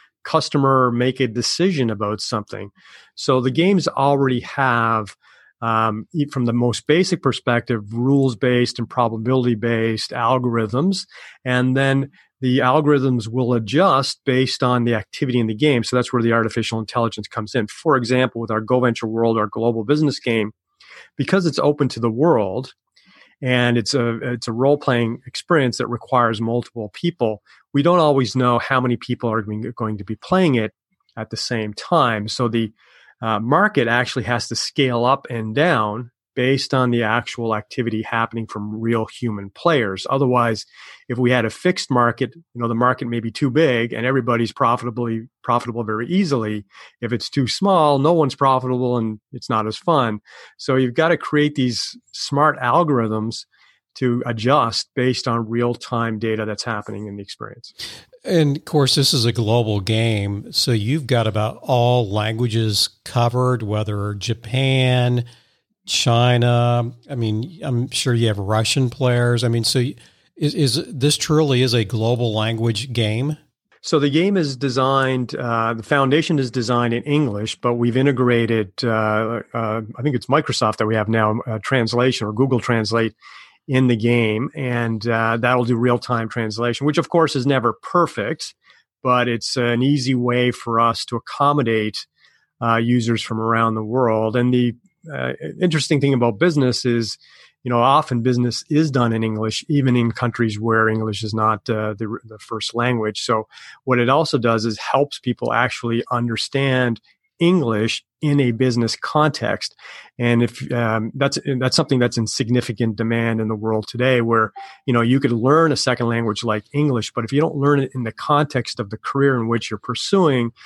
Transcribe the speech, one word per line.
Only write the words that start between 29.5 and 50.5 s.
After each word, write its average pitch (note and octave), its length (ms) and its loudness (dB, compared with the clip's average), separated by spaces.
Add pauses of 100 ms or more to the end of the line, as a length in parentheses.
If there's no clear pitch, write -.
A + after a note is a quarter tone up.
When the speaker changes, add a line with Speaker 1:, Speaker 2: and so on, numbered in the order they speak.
Speaker 1:
going G#2+ 220 -4
to F#2+ 80 -12
be G#2+ 100 -8
playing F3+ 400 2
it A2 160 -2 (460)
at A2 120 -10
the A2 80 -8
same G#2+ 360 -6
time. A#2 540 0
So A#2+ 200 -2
the, A2+ 260 -2 (480)
uh, A2+ 180 -2
market C#3+ 480 2
actually A#2+ 380 0
has A#2+ 240 -2
to A#2 60 -6
scale B2 500 0
up C3+ 240 0
and A2 260 -6
down A#2+ 560 0 (240)
based C3 380 0
on B2+ 180 2
the A#2 120 0
actual A2+ 520 -2
activity A2 460 -4
happening A2+ 440 -4
from G#2+ 340 -8
real A2+ 260 0
human G2+ 440 -6
players. G#2+ 600 -2
Otherwise, B2 560 2 (420)
if A#2+ 100 -4
we B2 140 2
had B2 140 2
a A2 40 -2
fixed - 400 -2
market, A#2+ 460 0
you E3 260 -14
know, A#2+ 60 -2
the A#2 80 -2
market B2 320 0
may A#2 120 -4
be A2+ 120 -6
too C#3+ 180 -2
big A#2+ 440 2
and A#2 120 -6
everybody's A#2+ 460 0
profitably, A#2+ 760 -2 (160)
profitable A#2+ 400 -4
very A2 240 -6
easily. B2 580 -2 (360)
If A#2+ 120 -2
it's - 160 -6
too C3+ 180 0
small, D#3+ 520 2
no D3+ 140 4
one's D3+ 220 2
profitable B2+ 600 0
and A2 220 -2 (120)
it's B2+ 180 -12
not A2 160 0
as G#2+ 120 -4
fun. A#2+ 420 0 (380)